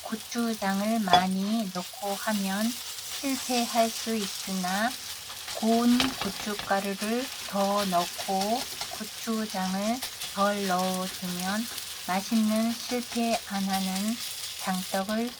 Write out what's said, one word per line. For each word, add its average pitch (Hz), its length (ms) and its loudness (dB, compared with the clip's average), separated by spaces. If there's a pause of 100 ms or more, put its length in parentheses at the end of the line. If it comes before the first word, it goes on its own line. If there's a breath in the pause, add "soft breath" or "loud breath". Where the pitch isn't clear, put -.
고추장을 220 960 0
많이 190 720 4
넣고 190 400 -4
하면 202 580 0 (500)
실패할 240 680 2
수 226 260 -2
있으나 196 760 0 (640)
고운 233 420 6
고춧가루를 208 1300 0 (240)
더 202 360 2
넣고 190 760 0 (360)
고추장을 214 1000 -2 (360)
덜 202 320 2
넣어주면 185 1000 0 (420)
맛있는 220 640 4
실패 233 680 0 (100)
안 196 140 0
하는 190 520 0 (480)
장떡을 196 760 0